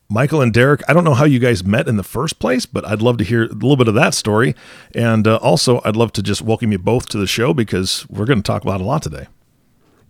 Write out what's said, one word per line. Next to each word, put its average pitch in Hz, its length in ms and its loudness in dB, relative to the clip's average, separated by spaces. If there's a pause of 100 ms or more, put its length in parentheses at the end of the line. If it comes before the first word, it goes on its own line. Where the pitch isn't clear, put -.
Michael 135 340 0
and 117 120 2
Derek, 131 340 4
I 135 60 4
don't 170 100 4
know 151 120 2
how 147 100 4
you 135 140 4
guys 117 240 0
met 107 240 0
in 113 100 0
the 92 60 -2
first 147 340 -6
place, 247 300 -2
but - 180 -6
I'd 104 160 -4
love 120 160 2
to 113 60 0
hear 117 220 0
a - 20 -4
little 120 300 0
bit 120 100 4
of 104 80 2
that 156 180 2
story. 113 400 0 (400)
And, 113 340 2
uh, 110 100 4
also, 123 460 2
I'd 107 120 -2
love 113 180 0
to 104 80 -4
just 101 220 -4
welcome 110 280 -2
you 101 60 -2
both 110 320 -2
to 110 80 -6
the 98 80 -2
show - 260 0
because 95 600 -2
we're 101 160 -6
gonna 127 160 2
talk 104 180 -4
about 123 180 -4
a 92 40 -6
lot 135 180 -2
today. 73 240 -10 (840)